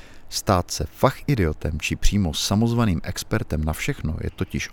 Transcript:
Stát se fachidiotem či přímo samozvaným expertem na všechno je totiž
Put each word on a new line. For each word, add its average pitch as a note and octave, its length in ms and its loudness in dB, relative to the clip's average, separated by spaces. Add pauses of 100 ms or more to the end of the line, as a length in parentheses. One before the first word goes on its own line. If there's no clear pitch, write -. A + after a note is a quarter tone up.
(280)
Stát - 420 0
se - 140 -4
fachidiotem E2 960 0
či - 160 -2
přímo F#2+ 380 4
samozvaným A2+ 680 2
expertem - 600 -4
na D#2 80 0
všechno D#2+ 480 -4
je - 100 -4
totiž - 420 -4